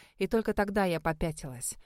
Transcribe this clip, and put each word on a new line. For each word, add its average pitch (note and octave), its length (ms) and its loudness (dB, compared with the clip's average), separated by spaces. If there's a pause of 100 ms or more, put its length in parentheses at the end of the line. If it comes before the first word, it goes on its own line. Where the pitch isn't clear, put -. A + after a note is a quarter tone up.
(180)
и F#3+ 100 0
только A3 260 2
тогда G3+ 320 2
я E3 140 2
попятилась. D#3 880 -4